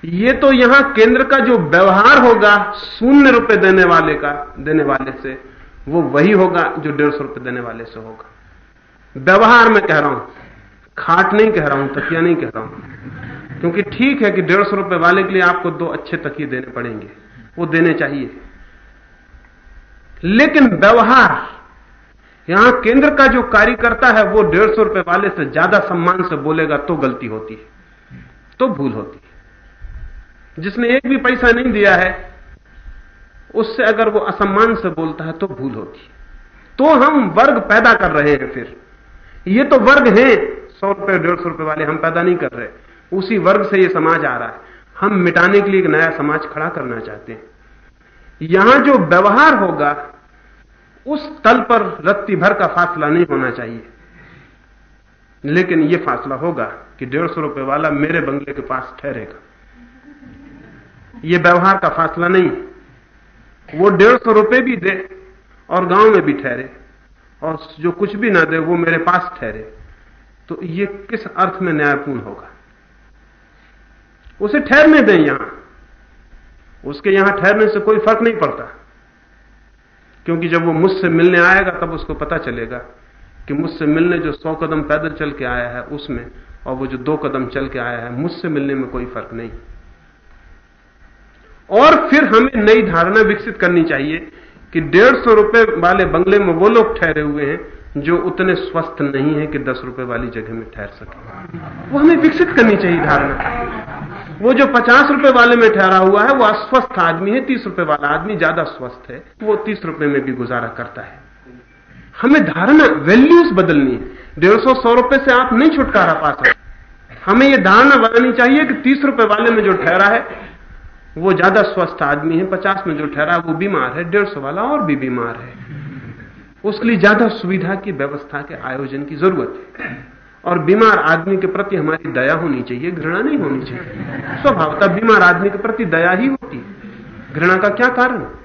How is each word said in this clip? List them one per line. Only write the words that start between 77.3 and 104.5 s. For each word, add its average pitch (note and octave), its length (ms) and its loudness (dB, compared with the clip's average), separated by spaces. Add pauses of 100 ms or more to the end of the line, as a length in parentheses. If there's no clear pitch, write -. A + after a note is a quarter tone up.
ठहरने G#3 360 2
से G#3+ 120 -2
कोई G#3+ 180 0
फर्क G#3+ 240 0
नहीं A#3 140 0
पड़ता, C3+ 280 -4 (1600)
क्योंकि E3+ 220 -4
जब E3+ 180 0
वो E3 80 0
मुझसे F3+ 360 0
मिलने E3+ 300 4
आएगा F#3 320 4
तब E3 200 -6
उसको D#3 220 -10
पता D3+ 240 -8
चलेगा A#2 400 -10 (720)
कि C#3+ 60 -8
मुझसे D#3 320 -6
मिलने E3 340 2
जो D3+ 120 -4
सौ D#3+ 240 -8
कदम D#3 260 -6
पैदल D3+ 280 -4
चल D3 220 -8
के C3+ 140 -10
आया B2 240 -6
है A#2+ 120 -12 (100)
उसमें C3 340 -12 (420)
और C3 80 -8
वो C3 120 -8
जो C3 100 -10
दो D3+ 200 -4
कदम C3 300 -6
चल C3+ 200 -8
के C3 120 -10
आया A#2+ 200 -8
है A#2+ 120 -12
मुझसे E3 380 -8
मिलने C#3 260 -4
में B2+ 140 -8
कोई B2+ 160 -8
फर्क A2+ 280 -14
नहीं। A2+ 180 -12 (2250)
और C#4 260 6 (140)
फिर D4 160 4
हमें A3+ 300 2
नई A3 280 4
धारणा F3+ 380 2
विकसित G#3 360 -2
करनी F3 260 2
चाहिए D#3 480 -4 (420)
कि E3 80 -2
डेढ़ F#3+ 340 4
सौ A#3 180 2
रुपए A3 300 4 (140)
वाले F3+ 280 2
बंगले F#3 340 2
में F3+ 140 0
वो F#3 160 4
लोग A3 300 2
ठहरे D3+ 220 -2
हुए D3 240 -4
हैं - 560 -10
जो E3+ 160 0
उतने F3+ 380 -2
स्वस्थ - 460 -6
नहीं C#3+ 340 -2
हैं D3+ 120 -4
कि D3 120 -6
दस B2 260 -6
रुपए B2+ 180 -12
वाली A#2+ 240 -8
जगह A2+ 260 -12
में A2+ 180 -12
ठहर G2+ 160 -14
सके। - 1000 -18
वो C#4 100 -2
हमें D#4+ 160 6
विकसित D#4+ 360 2
करनी A3 260 4
चाहिए E3+ 220 0
धारणा। - 1400 -6
वो B3 120 2